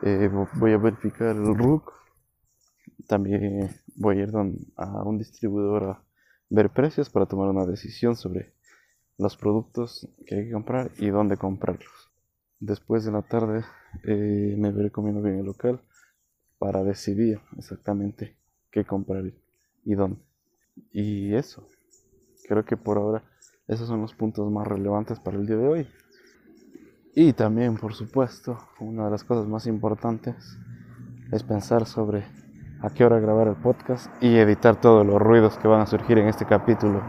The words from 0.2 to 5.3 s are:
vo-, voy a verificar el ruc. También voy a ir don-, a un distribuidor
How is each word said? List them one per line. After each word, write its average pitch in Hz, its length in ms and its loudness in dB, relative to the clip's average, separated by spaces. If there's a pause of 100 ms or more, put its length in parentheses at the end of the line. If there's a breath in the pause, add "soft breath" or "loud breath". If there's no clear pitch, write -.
vo-, 98 260 -2
voy 110 180 4
a 107 60 4
verificar 110 500 -2
el 107 280 0
ruc. 135 360 2 (1120)
También 101 640 -2 (240)
voy 101 240 0
a 98 40 -2
ir 104 100 -6
don-, 101 240 -2 (200)
a 101 280 -8
un 107 140 -4
distribuidor 104 680 -2